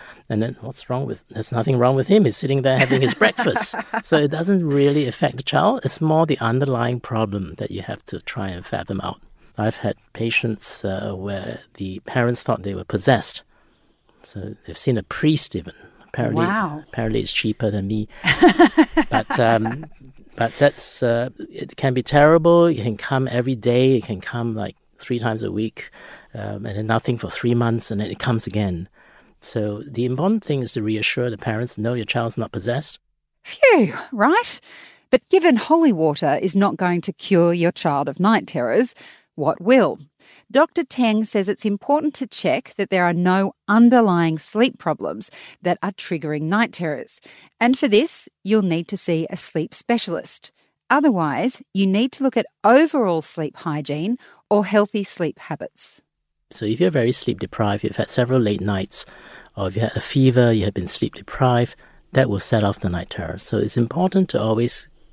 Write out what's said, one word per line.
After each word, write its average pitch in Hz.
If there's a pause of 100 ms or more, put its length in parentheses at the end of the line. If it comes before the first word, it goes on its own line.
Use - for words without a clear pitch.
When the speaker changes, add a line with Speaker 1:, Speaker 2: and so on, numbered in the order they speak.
(280)
Speaker 1:
and 107
then, 123
"What's -
wrong 131
with, -
there's 110
nothing 120
wrong 127
with 135
him. 202
He's 113
sitting 135
there 131
having 131
his 131
breakfast." 214 (140)
Speaker 2:
<laughs> 220
Speaker 1:
So -
it 147
doesn't 170
really 143
affect 123
the 131
child. 202
It's -
more 160
the 151
underlying 123
problem 104
that 107
you 95
have -
to 87
try -
and 87
fathom 95
out. - (360)
I've 110
had - (180)
patients, -
uh, 101
where 95 (140)
the 92
parents 120
thought 98
they 98
were 90
possessed. - (800)
So 90 (100)
they've 82
seen 123
a -
priest -
even. - (340)
Apparently, 117
Speaker 2:
Wow. 175
Speaker 1:
apparently 113
it's -
cheaper 107
than 98
me. 107 (160)
Speaker 2:
<laughs> 302
Speaker 1:
But, -
um, 117 (500)
but 113
that's, -
uh, 117 (220)
it -
can 131
be 127
terrible. 165
It 160
can 110
come 131
every 123
day. 123
It 110
can 98
come, 117
like, 98 (220)
three 123
times 113
a 98
week, 107 (440)
um, 104
and 101
then 107
nothing 113
for 95
three 120
months, 117
and 104
then 101
it 98
comes 113
again. 95 (520)
So 104
the 123
important 165
thing 139
is 117
to 113
reassure 110
the 107
parents, 117
"No, 113
your 117
child's 117
not -
possessed." 120 (460)
Speaker 2:
Phew, 330 (180)
right? 269 (500)
But -
given 339
holy 311
water 151
is 190
not 196
going 175
to 196
cure 170
your 175
child 143
of 139
night 196
terrors, 147 (400)
what 151
will? 196 (520)
Doctor 320
Teng 220
says 196
it's 202
important 285
to 254
check -
that 202
there 180
are 175
no 180 (160)
underlying 208
sleep 226
problems 143 (320)
that 175
are 190
triggering 151
night 202
terrors. 156 (400)
And 247
for 302
this, 233 (140)
you'll 214
need 170
to 202
see 165
a 190
sleep -
specialist. - (360)
Otherwise, 214 (120)
you 196
need 208
to -
look 262
at 226 (180)
overall 233
sleep -
hygiene 151 (300)
or 208
healthy 208
sleep -
habits. - (500)
Speaker 1:
So -
if 113
you're 180
very 123
sleep -
deprived, 104
you've 104
had -
several 127
late 104
nights, 98 (520)
or 98
if 92
you 117
had 110
a 110
fever, 127
you 107
have 101
been 90
sleep -
deprived, 123 (360)
that 135
will 98
set 110
off 101
the 98
night 87
terror. -
So -
it's -
important 180
to -
always 113 (240)